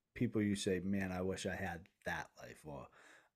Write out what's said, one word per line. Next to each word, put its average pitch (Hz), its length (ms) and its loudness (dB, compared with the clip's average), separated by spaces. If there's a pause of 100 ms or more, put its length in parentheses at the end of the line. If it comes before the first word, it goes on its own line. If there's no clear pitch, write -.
(160)
people 110 260 2
you 101 140 4
say, 95 300 2
"Man, 98 260 2
I 92 100 0
wish 92 240 0
I 92 100 0
had 87 260 -4 (240)
that - 220 -2 (140)
life," - 240 -14
or 139 220 -10 (480)